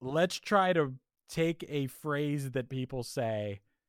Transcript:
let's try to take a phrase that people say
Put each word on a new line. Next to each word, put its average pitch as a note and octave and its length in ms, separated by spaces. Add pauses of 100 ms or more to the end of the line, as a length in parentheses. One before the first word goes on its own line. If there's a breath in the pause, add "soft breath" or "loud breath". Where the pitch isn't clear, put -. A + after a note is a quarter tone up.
let's D3+ 360
try F#3+ 360
to C#3+ 220 (340)
take E3 400
a C#3+ 200
phrase D3 640
that B2+ 160
people B2+ 340
say G#2+ 580 (280)